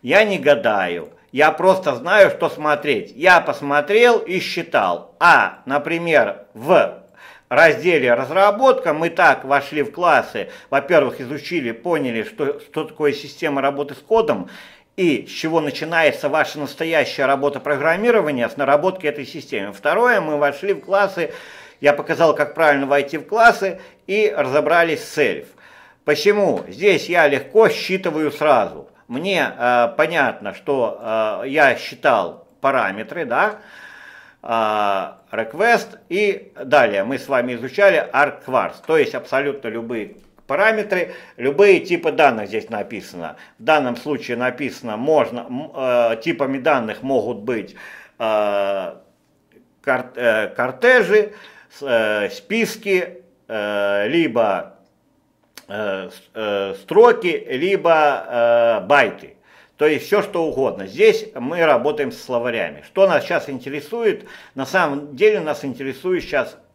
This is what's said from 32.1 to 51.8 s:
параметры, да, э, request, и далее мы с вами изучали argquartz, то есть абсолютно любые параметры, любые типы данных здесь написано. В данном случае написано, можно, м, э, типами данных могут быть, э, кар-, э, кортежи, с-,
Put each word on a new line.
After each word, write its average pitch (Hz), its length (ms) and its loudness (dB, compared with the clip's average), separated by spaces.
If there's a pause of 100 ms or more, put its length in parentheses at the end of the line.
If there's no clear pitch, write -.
параметры, 127 680 -4
да, 143 340 -2 (840)
э, 107 920 -2
request, 170 640 -2 (100)
и 196 420 -4 (100)
далее 120 440 2
мы 131 120 -6
с 139 120 -12
вами 127 240 -2
изучали 143 580 2
argquartz, 131 640 0 (100)
то 160 120 0
есть 139 180 0
абсолютно 135 540 -4
любые 113 480 -8 (300)
параметры, 190 640 -2 (240)
любые 165 420 4
типы 170 320 -2
данных 120 380 2
здесь 107 200 -6
написано. 90 680 -10 (200)
В 113 60 -20
данном 139 320 2
случае 131 400 -8
написано, 123 640 -6
можно, 123 500 0
м, 139 260 -10
э, 120 480 0
типами 139 360 -4
данных 123 460 -2
могут 120 340 -2
быть, 107 380 -8 (440)
э, 101 760 -2 (840)
кар-, 123 340 -2
э, 110 320 2
кортежи, 208 840 2 (380)
с-, - 140 -16